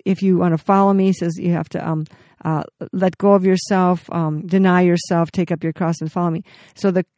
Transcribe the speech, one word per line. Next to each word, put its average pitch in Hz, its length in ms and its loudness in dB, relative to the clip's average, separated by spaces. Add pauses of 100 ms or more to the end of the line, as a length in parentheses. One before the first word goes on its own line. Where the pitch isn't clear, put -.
"If 190 160 -2
you 185 160 4
want 175 160 2
to 160 40 0
follow 196 360 2
me," 190 140 2
he 196 40 2
says, 170 240 -4
you 175 160 -2
have 165 160 -4
to, 160 180 -8
um, 156 200 -4 (380)
uh, 156 200 -4 (280)
let 185 260 -2
go 202 160 4
of 185 100 4
yourself, 185 680 0
um, 156 340 -4
deny 180 360 2
yourself, 175 480 0
take 175 220 -4
up 165 100 -6
your 165 100 -4
cross 165 280 -4
and 156 100 -6
follow 175 200 -4
me. 165 140 -6 (300)
So 196 160 -2
the 175 160 0 (120)